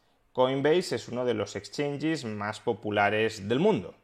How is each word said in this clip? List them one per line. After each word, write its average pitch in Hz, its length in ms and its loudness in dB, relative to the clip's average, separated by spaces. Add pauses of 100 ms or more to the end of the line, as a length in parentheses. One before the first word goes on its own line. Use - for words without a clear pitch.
(320)
Coinbase 139 640 2
es 110 100 -8
uno 120 180 -4
de 120 100 2
los 104 200 -4
exchanges 143 680 -4
más 107 340 -6
populares 104 880 0
del 123 120 2
mundo. 160 440 2